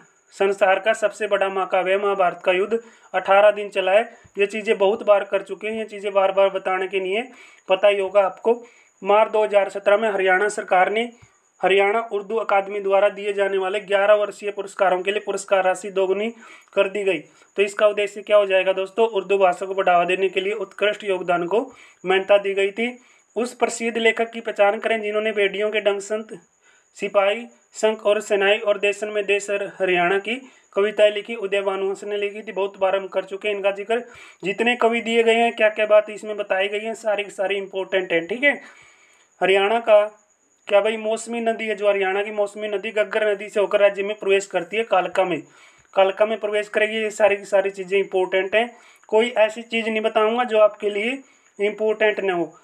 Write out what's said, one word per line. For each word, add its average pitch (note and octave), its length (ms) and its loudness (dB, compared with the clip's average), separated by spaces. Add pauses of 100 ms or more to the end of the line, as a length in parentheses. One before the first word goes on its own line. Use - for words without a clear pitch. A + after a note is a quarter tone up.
(340)
संसार G3 440 2
का G#3+ 160 0
सबसे G#3+ 320 -4
बड़ा G3 220 0
महाकाव्य F#3+ 440 -2
है। G3 60 2
महाभारत F#3+ 460 0
का F#3 80 2
युद्ध G#3 260 0 (360)
अठारह G3 360 6
दिन G#3 200 -4
चला F#3 220 0
है। G#3+ 100 6 (360)
ये G3+ 80 2
चीज़ें G#3 320 -2
बहुत G#3+ 260 2
बार G3+ 200 4
कर G3 180 -4
चुके G3 260 -10
हैं, A3 80 -6
ये A3 100 -6
चीज़ें G3+ 260 -10
बार F#3+ 200 2
बार G3 180 4
बताने F#3 380 -4
के F#3+ 120 -2
नहीं F#3+ 140 -4
है, B3+ 140 -4 (400)
पता F#3+ 200 4
ही G3+ 120 2
होगा F#3+ 220 2
आपको। A#3 400 0 (400)
मार्च G#3 300 4
दो G#3+ 120 2
हज़ार G3 260 2
सत्रह G3+ 260 2
में A3 140 0
हरियाणा F#3+ 400 2
सरकार F#3+ 420 2
ने A#3 160 -2 (520)
हरियाणा G3 400 2 (120)
उर्दू G#3 240 -4
अकादमी G3+ 440 0
द्वारा G3 280 2
दिए G3+ 240 -6
जाने G3 260 0
वाले F#3+ 220 -2
ग्यारह G3+ 340 4
वर्षीय G3+ 360 -2
पुरस्कारों F#3+ 520 0
के G3 100 -4
लिए G#3 80 -2
पुरस्कार G3 440 -2
राशि F#3 260 -2
दोगुनी F#3+ 380 0 (460)
कर G3 140 2
दी G3+ 160 -6
गई। F3+ 140 0
तो - 440 -6
इसका G#3 240 0
उद्देश्य G3+ 360 0
क्या G#3 140 2
हो G3+ 100 6
जाएगा F#3+ 260 2
दोस्तों? F#3+ 360 0
उर्दू G3 300 0
भाषा F#3 280 2
को F#3+ 80 -6
बढ़ावा F3+ 300 2
देने F#3 240 0
के F#3 120 -4
लिए G3+ 140 -4
उत्कृष्ट G3+ 500 -4
योगदान F3+ 420 -2
को G3 140 0 (440)
मान्यता F#3+ 340 2
दी G3 160 -2
गई G3 160 0
थी। A3+ 180 -4 (480)
उस A#3+ 180 -4
प्रसिद्ध A#3 440 -4
लेखक A3+ 320 0
की A#3 100 -12
पहचान G#3 380 2
करें A3 240 -2
जिन्होंने G#3+ 300 -2
बेड़ियों G3+ 380 0
के G#3+ 100 -2
डंक, G3+ 220 0
संत G#3+ 360 -8 (580)
सिपाही, G3+ 500 0 (280)
शंख A3 300 -2
और G#3 180 2
सेनाई G3+ 360 2
और G#3 200 0
देशन G3+ 300 -2
में G#3 160 -4
देश G3+ 260 -2
हर-, G3+ 280 -4
हरियाणा F#3 400 2
की G#3 180 -6 (380)
कविताएं G#3 360 4
लिखी। G#3 260 -8
उदय G3 260 -4
भानुवंश G3 420 -4
ने G#3 120 -6
लिखी G3+ 260 -6
थी, G#3+ 100 -12
बहुत G3 260 -6
बार F#3+ 180 0
हम F#3+ 120 -4
कर F#3 160 -4
चुके G3 240 -8
हैं G#3 80 -2
इनका G3 160 0
जिक्र। G#3+ 300 -4 (420)
जितने A#3 320 0
कवि A#3 260 0
दिए A3+ 200 0
गए A3+ 120 4
हैं, A#3 200 0
क्या A3 160 2
क्या G#3+ 160 -2
बात G#3+ 240 4
इसमें G#3 260 -10
बताई G3+ 320 -2
गई G#3 120 -4
है, A3 160 -6
सारी G#3 280 -2
की F#3+ 80 -16
सारी G3 240 -4
important F#3+ 560 -4
है, E3 100 2
ठीक G#3+ 200 -6
है। C#4+ 120 2 (840)
हरियाणा G3 400 2
का G#3+ 220 6 (640)
क्या G3+ 120 4
भाई A3 160 0
मौसमी A3+ 440 -4
नदी A3+ 240 -2
है, G#3+ 100 -2
जो G3+ 140 0
हरियाणा G3 340 0
की G#3+ 100 -6
मौसमी G#3+ 360 -4
नदी G#3 220 -6
घग्गर G#3+ 360 -2
नदी G3+ 220 -4
से G#3 120 -2
होकर G3+ 200 2
राज्य G3 220 2
में G#3 140 -4
प्रवेश G3 300 0
करती F3 300 -4
है, A3+ 80 -2
कालका F#3 400 0
में, E3 160 -4 (540)
कालका G3 320 4
में A3 140 -4
प्रवेश G#3 280 -4
करेगी। G#3+ 280 0
ये G#3+ 140 -2
सारी G3+ 260 2
की G3+ 80 -10
सारी G3 260 0
चीज़ें F#3+ 280 -4
important F#3+ 560 -2
हैं, A#3 160 2 (380)
कोई A3 200 2 (100)
ऐसी A3 240 2
चीज़ A3+ 260 -4
नहीं A3 140 -2
बताऊंगा A3 420 0
जो A3 160 0
आपके G#3 300 2
लिए G#3 220 -4 (460)
important G#3 600 0
ना F#3+ 120 0
हो। E3+ 120 0 (200)